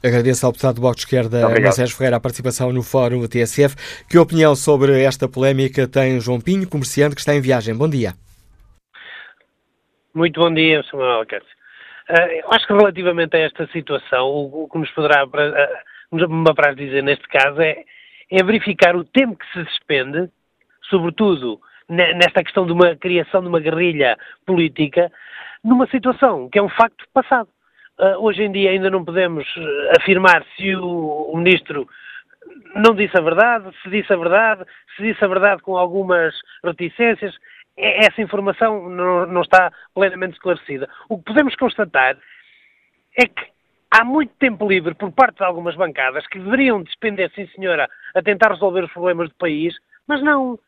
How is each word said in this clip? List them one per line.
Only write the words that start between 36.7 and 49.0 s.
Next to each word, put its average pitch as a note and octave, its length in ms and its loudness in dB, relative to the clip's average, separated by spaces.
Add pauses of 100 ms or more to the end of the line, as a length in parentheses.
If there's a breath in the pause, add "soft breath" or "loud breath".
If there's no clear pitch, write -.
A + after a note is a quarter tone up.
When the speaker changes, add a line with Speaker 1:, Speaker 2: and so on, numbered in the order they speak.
Speaker 3:
E-, G#3 280 2
essa A3 160 2
informação G3+ 680 -2
não, F3+ 380 -2
não F3 140 -2
está F3+ 300 4 (220 loud breath)
plenamente F#3 400 -2
esclarecida. D3 560 -6 (180 loud breath)
O G#3+ 100 -8
que E3+ 80 -18
podemos C4+ 300 0
constatar C#3 600 -2 (1000 soft breath)
é B3 100 4
que - 180 -14 (460)
há A3+ 140 6
muito C4+ 340 -2
tempo G#3+ 260 -2
livre F3+ 300 -2
por G3+ 160 -8
parte B3 260 2
de G3 60 -4
algumas E3+ 320 -4
bancadas C#3+ 520 -4
que F#3+ 120 -16
deveriam A3+ 420 0
despender, F#3+ 540 -6
sim G3+ 120 -12
senhora, E3+ 420 -4 (260 loud breath)
a F#3 60 0
tentar G3+ 320 2
resolver F#3 320 -2
os - 80 -16
problemas F3 340 -4